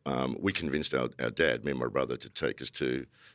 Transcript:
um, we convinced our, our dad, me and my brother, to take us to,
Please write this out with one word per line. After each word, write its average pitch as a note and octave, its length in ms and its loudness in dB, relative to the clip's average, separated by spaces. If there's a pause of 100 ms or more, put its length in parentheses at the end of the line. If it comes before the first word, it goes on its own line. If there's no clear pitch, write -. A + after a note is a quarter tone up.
um, C2 340 0
we G2 120 2
convinced D2+ 400 0
our, B1+ 160 2 (120)
our A#1 100 0
dad, B1+ 340 2
me C#2+ 60 0
and C2 100 -2
my A#1+ 60 0
brother, A#1+ 300 0
to - 120 -12
take - 320 -2
us C2+ 120 -6
to, C2 340 0 (280)